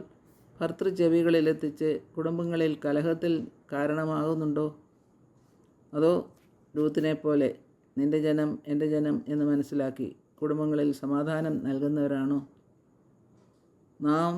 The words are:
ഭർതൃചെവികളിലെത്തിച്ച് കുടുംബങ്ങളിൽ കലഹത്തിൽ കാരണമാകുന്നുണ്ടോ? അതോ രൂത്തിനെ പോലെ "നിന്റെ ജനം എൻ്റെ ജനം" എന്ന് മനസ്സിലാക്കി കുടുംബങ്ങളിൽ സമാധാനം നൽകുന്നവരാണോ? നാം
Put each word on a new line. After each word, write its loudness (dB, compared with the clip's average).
ഭർതൃചെവികളിലെത്തിച്ച് 2
കുടുംബങ്ങളിൽ 0
കലഹത്തിൽ 0
കാരണമാകുന്നുണ്ടോ? 0
അതോ 4
രൂത്തിനെ 0
പോലെ 2
"നിന്റെ 2
ജനം 0
എൻ്റെ 0
ജനം" 0
എന്ന് -2
മനസ്സിലാക്കി -2
കുടുംബങ്ങളിൽ 0
സമാധാനം -2
നൽകുന്നവരാണോ? 0
നാം 2